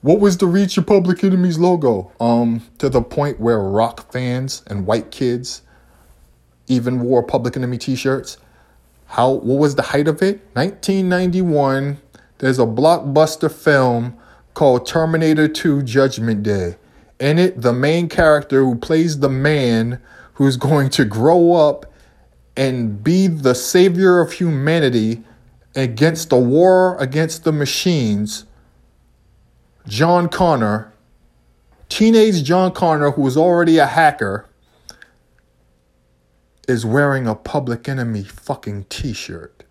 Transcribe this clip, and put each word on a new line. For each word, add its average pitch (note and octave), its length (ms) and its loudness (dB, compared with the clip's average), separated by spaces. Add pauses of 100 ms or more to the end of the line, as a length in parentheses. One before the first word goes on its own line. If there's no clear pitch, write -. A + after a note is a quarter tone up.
What E3 160 4
was G3+ 200 2
the G3 80 2
reach F#3+ 320 0
of F3+ 80 0
Public F#3 360 2
Enemy's F3+ 360 0
logo? C#3+ 640 0
Um, A#2 460 0 (120)
to C#3+ 100 -2
the B2+ 140 0
point C#3+ 360 -4
where A2 220 0
rock G#2 520 -2
fans B2+ 540 -6
and G2+ 200 -6
white A2+ 260 -2
kids B2 500 -6 (1040)
even B2 340 -2
wore A#2+ 220 2
Public A#2+ 340 -4
Enemy B2 220 -6
t-shirts. C3 580 -6 (680)
How, B2 240 0
what C3+ 280 -2
was C#3+ 160 2
the C#3 80 -2
height D3 260 -2
of D3+ 140 -2
it? G3 180 -2 (160)
Nineteen F#3+ 520 -2
ninety-one, D3+ 920 0 (380)
there's C3 200 0
a A#2+ 80 4
blockbuster D3+ 880 2
film B2 640 0 (380)
called B2+ 320 2
Terminator D#3+ 600 0
Two D3 340 -2
Judgment A#2 600 0
Day. G2 340 -4 (440)
In D3 180 0
it, F3+ 240 0
the A#2+ 100 2
main D#3 360 0
character D3 560 2
who B2+ 100 0
plays D#3+ 460 -2
the C#3 80 0
man C3 720 0 (340)
who's C3+ 220 0
going C#3 340 0
to C#3 140 2
grow D#3+ 480 2
up D3+ 340 2 (720)
and A#2+ 480 -4
be F#3 240 2
the C#3 260 0
savior F3+ 640 4
of D#3+ 120 -2
humanity C3+ 920 -2 (540)
against C3+ 540 -2
the B2+ 80 4
war F3+ 600 4
against D3+ 460 -4
the D#3+ 80 0
machines, C3+ 920 -2 (1400)
John E3 420 0
Connor, A2+ 640 -2 (960)
teenage A3 540 4
John F3+ 300 0
Connor, D3+ 400 0
who C#3+ 100 -2
was C3+ 140 0
already E3 420 4
a C#3 80 4
hacker, A2+ 600 0 (2250)
is A#2 180 -2
wearing C3 440 0
a A2 60 -2
Public B2 540 -8
Enemy A#2 360 -6
fucking G2+ 640 -12
t-shirt. - 840 -12